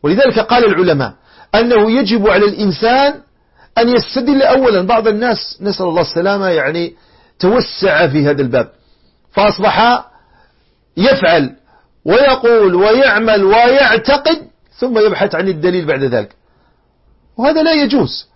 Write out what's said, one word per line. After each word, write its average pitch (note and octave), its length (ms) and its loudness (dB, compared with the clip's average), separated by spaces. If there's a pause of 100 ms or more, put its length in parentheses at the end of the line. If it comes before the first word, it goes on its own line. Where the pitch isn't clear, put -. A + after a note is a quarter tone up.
ولذلك A3 360 2
قال A#3+ 260 0
العلماء D#3+ 500 0 (400)
أنه A3+ 360 2
يجب A3 380 0
على G3 160 2
الإنسان A3 680 0 (640)
أن A#3 100 2
يستدل C4 540 0
أولا. B3+ 400 2
بعض A3 260 0
الناس، A3 520 -4
نسأل F#3+ 260 -6
الله E3+ 140 -2
السلامة، F#3+ 480 -2
يعني E3 460 -4 (440)
توسع F#3 680 0
في C#3+ 200 0
هذا C#3+ 160 -2
الباب، B2 260 -2 (640)
فأصبح G#3+ 720 0 (920)
يفعل E3+ 540 2 (540)
ويقول A#3 720 2
ويعمل G#3+ 680 2
ويعتقد B3+ 920 2 (400)
ثم A#3+ 200 -2
يبحث G3+ 360 0
عن F3+ 140 -2
الدليل F3+ 360 -2
بعد C#3 200 -2
ذلك، A#2 300 -4 (1040)
وهذا D#4 240 0
لا D#4+ 100 0
يجوز C4+ 640 -2